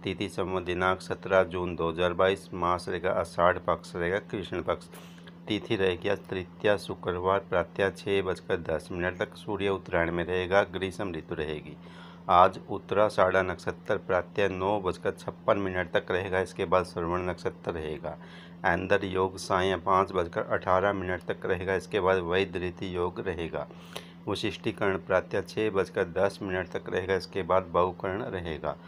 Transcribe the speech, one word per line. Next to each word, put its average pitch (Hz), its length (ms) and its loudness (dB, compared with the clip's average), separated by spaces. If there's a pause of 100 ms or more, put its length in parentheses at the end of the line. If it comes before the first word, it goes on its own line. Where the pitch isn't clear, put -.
तिथि 95 260 -4
समय 92 340 -2
दिनांक 90 380 0
सत्रह 92 440 2
जून 87 300 -4
दो 82 140 0
हज़ार 87 240 2
बाईस, 95 400 2
मास 87 360 0
रहेगा 90 220 -2
आषाढ़, 87 480 2
पक्ष - 360 -2
रहेगा 90 260 2
कृष्ण 90 420 -6
पक्ष, 85 240 -2 (600)
तिथि 104 280 -2
रहेगी 95 340 0
आज 95 180 -2
तृतीया 95 500 0
शुक्रवार 92 640 0 (100)
प्रातः 92 420 2
छः 98 320 0
बजकर 92 400 -2
दस 80 280 -4
मिनट 90 280 -2
तक, - 180 -4
सूर्य 98 320 -2
उत्तरायण 87 420 0
में 87 120 0
रहेगा, 90 420 4
ग्रीष्म 92 480 -4
ऋतु 82 220 -8
रहेगी। 76 420 -6 (520)
आज 92 300 8 (100)
उत्तराषाढ़ा 98 720 4
नक्षत्र 92 580 -4
प्रातः 92 500 0
नौ 95 320 0
बजकर 92 320 -2
छप्पन - 460 0
मिनट 90 320 -2
तक - 200 0
रहेगा, 92 280 2
इसके 92 260 -2
बाद 90 200 4
श्रवण 87 400 -2
नक्षत्र 90 460 -4
रहेगा। 78 440 -6 (500)
अंदर 92 400 2
योग 92 340 0
सायं 92 400 2
पाँच 95 320 2
बजकर 90 380 0
अठारह 95 440 4
मिनट 92 300 -4
तक - 220 -6
रहेगा, 95 300 0
इसके 90 240 -2
बाद 92 240 4
वैधृति 90 720 -2
योग 90 260 -2
रहेगा। 80 460 -4 (600)
वशिष्ठीकरण 98 720 0
प्रातः 92 440 2
छः 110 280 -2
बजकर 95 360 0
दस 92 340 0
मिनट 92 280 -2
तक 92 200 -8
रहेगा, 92 260 0
इसके 92 280 -2
बाद 90 260 2
बहुकरण 90 540 0
रहेगा। 85 520 -4 (120)